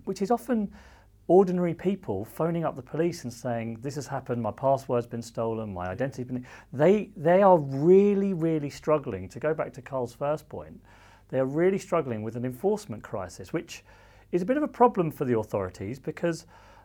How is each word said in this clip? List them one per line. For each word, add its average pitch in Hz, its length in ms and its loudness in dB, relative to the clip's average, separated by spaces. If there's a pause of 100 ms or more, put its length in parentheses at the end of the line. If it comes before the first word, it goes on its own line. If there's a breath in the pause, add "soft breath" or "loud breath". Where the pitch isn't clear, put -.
which 196 180 -6
is 196 80 0
often 233 420 0 (560 loud breath)
ordinary 180 460 4
people 160 500 -2
phoning 165 420 -2
up 147 100 -4
the 131 80 -12
police 170 400 -4
and 123 100 -8
saying, 117 480 -6
"This 135 140 -8
has 143 100 -8
happened, 127 380 -4
my 107 80 -2
password's 131 560 0
been 117 160 -8
stolen, 110 500 -4
my 90 140 -6
identity's 127 400 -6
been," 127 180 -8 (260 loud breath)
they, 180 460 4
they 175 240 4
are 185 160 8
really, 190 800 4
really 156 340 0
struggling. 123 600 -2
To 123 100 -14
go 151 160 0
back 151 180 -6
to 131 80 -14
Carl's 127 320 -6
first 147 360 -4
point, 80 300 -14 (500 soft breath)
they 131 100 -2
are 135 60 2
really 170 340 2
struggling 135 420 -2
with 113 140 -6
an 120 100 -4
enforcement 131 560 -4
crisis, 92 500 -10
which - 320 -8 (480 soft breath)
is 180 120 0
a - 20 -4
bit 254 120 0
of 302 40 0
a 294 60 0
problem 233 420 4
for 143 160 -4
the 120 140 2
authorities 101 580 -4
because 165 480 -4 (400 loud breath)